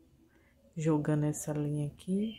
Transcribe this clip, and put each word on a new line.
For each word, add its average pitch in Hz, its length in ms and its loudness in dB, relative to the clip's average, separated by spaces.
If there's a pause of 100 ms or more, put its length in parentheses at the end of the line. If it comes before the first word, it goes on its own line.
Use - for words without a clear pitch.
(760)
jogando 151 480 2
essa 151 280 -2
linha 147 340 -2
aqui. 196 520 -4